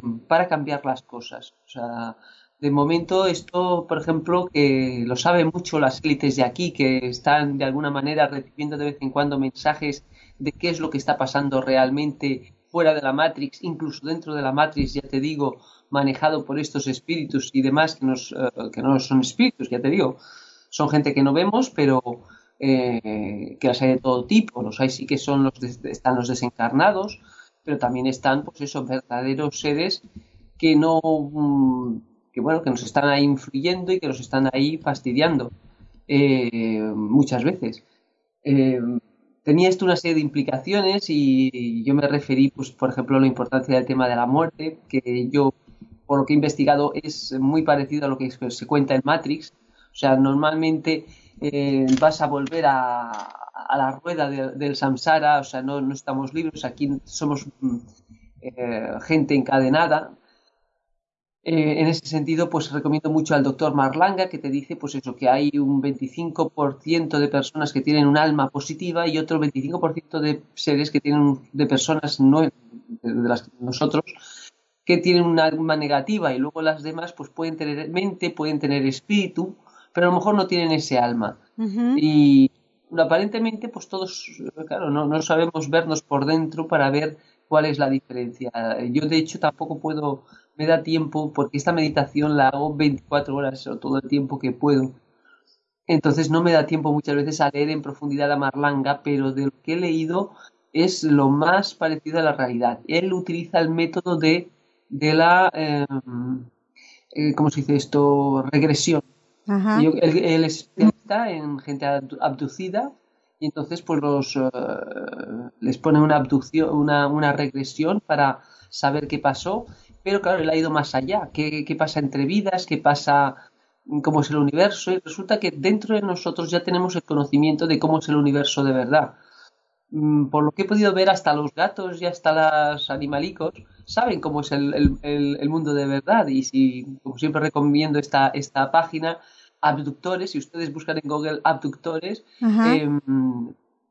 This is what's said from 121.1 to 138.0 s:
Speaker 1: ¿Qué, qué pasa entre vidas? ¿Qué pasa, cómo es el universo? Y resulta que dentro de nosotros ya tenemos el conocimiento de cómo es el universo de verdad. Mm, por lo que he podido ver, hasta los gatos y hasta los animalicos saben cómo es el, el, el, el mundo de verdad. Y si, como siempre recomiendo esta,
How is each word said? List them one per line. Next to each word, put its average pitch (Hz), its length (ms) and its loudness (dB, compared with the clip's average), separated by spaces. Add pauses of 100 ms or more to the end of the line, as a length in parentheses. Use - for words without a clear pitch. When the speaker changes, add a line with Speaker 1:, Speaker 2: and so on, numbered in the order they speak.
Speaker 1:
¿Qué, 151 320 -4
qué 151 100 -4
pasa 156 240 -2
entre 139 260 -2
vidas? 185 400 -2
¿Qué - 120 -2
pasa, 143 580 2 (640)
cómo 151 200 2
es 143 80 -4
el 151 80 -2
universo? 160 540 2
Y 185 80 0
resulta - 420 -4
que 175 100 0
dentro 208 440 0
de 208 60 0
nosotros 175 480 -4
ya 175 140 0
tenemos 180 320 -2
el 165 80 -4
conocimiento 147 640 2
de 151 120 2
cómo 156 200 2
es - 80 -6
el 151 80 0
universo 143 480 2
de 135 80 2
verdad. 131 440 0 (760)
Mm, 151 380 2
por 151 160 2
lo 151 60 0
que - 120 -6
he - 20 -2
podido 208 280 4
ver, 190 160 4
hasta 185 240 2
los 147 200 -2
gatos 180 480 -4
y 175 40 -4
hasta 156 680 2
los 147 160 -6
animalicos 143 640 -6 (320)
saben 220 360 -2
cómo 147 200 -4
es 143 120 -12
el, 143 200 0
el, 143 280 2
el, 143 400 -2
el 143 80 -2
mundo 156 240 -2
de 143 120 0
verdad. 139 420 2
Y 131 160 0
si, 131 420 0 (180)
como 127 140 -10
siempre 151 240 -2
recomiendo 147 580 2
esta, 139 300 2